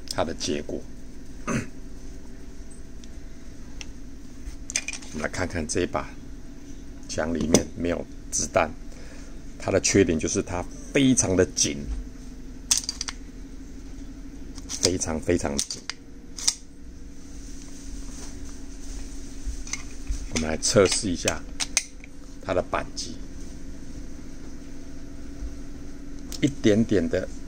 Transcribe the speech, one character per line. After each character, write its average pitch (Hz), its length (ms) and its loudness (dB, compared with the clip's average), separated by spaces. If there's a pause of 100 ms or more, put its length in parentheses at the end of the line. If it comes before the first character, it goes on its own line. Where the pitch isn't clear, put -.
(100)
它 92 140 2
的 82 100 0
结 73 280 0
果。 - 180 -4 (400)
<clears throat> - 260 -8
我 - 80 0 (3500)
们 76 80 -2
来 - 60 0
看 90 180 2
看 82 220 0
这 90 140 4
一 87 40 6
把 - 220 0 (1000)
枪 82 260 0
里 76 120 2
面 - 200 6 (100)
没 85 140 2
有 80 140 0 (260)
子 - 180 0
弹， 82 220 6 (880)
它 - 120 0
的 95 100 6
缺 - 220 8
点 82 160 6
就 78 80 2
是 92 160 4
它 90 220 -2 (280)
非 131 220 8
常 95 220 6
的 90 80 10
紧， 71 400 2 (2750)
非 - 300 4
常 80 240 0
非 87 160 6
常 76 220 2
紧。 - 240 -4 (4000)
我 80 60 2
们 78 100 2
来 80 80 4
测 98 300 10
试 - 240 4
一 85 60 4
下 - 260 2 (1000)
它 92 140 0
的 87 80 6
扳 - 240 0 (100)
机， - 200 -4 (3250)
一 147 60 8
点 110 360 8
点 98 240 6
的， 90 220 2 (200)